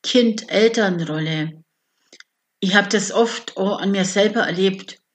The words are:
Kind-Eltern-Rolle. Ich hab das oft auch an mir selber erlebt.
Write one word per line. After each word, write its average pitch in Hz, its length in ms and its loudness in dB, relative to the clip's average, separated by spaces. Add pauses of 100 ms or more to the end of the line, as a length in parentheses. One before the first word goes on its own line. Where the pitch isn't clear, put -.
Kind-Eltern-Rolle. 170 1600 0 (960)
Ich 190 140 0
hab 196 160 2
das 202 220 -2
oft - 440 -2
auch 190 240 -2
an 196 120 -2
mir 190 120 0
selber 214 380 2
erlebt. 190 560 -2 (160)